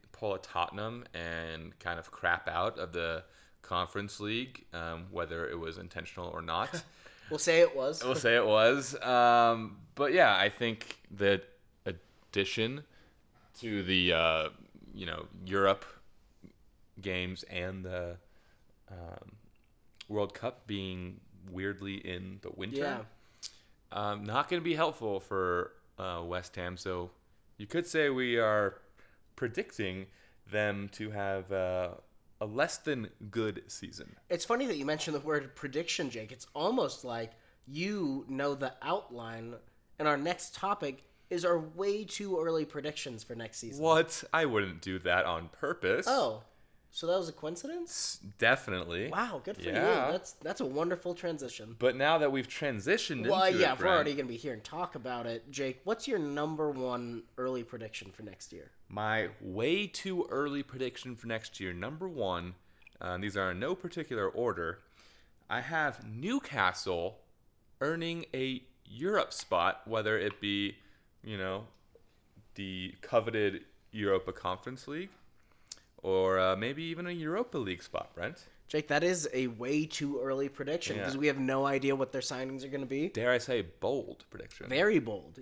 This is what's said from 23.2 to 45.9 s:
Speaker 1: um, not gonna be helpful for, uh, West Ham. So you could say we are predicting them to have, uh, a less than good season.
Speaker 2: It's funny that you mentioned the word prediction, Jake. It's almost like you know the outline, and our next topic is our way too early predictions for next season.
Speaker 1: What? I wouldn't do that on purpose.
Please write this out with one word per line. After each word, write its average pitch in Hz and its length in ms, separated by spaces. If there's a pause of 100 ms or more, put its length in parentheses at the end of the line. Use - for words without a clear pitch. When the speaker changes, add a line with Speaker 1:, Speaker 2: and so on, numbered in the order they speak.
Speaker 1:
um, 104 320
not 117 240
gonna 180 140
be 165 120
helpful 127 460
for, 90 520 (260)
uh, 90 260
West 90 320
Ham. 90 200
So 90 340 (460)
you 104 100
could 170 200
say 151 240
we 127 280
are 107 420 (560)
predicting 107 720 (400)
them 101 440
to 107 200
have, 98 420
uh, 92 420 (480)
a 107 40
less 127 320
than 127 320 (200)
good 110 400
season. - 460 (140)
Speaker 2:
It's 170 160
funny 247 200
that 214 120
you 139 80
mentioned 151 280
the 143 60
word 143 340
prediction, 151 560
Jake. 110 220
It's - 220
almost 175 500
like 117 280 (340)
you 151 600
know 139 260
the 135 280
outline, 120 720 (420)
and 151 100
our 147 80
next 160 380
topic 196 500 (240)
is 175 160
our 175 140
way 190 460
too 190 360
early 160 240
predictions 135 580
for - 120
next 113 240
season. 135 260
Speaker 1:
What? 160 480
I 160 140
wouldn't 101 340
do 95 200
that 87 260
on 82 240
purpose. 135 580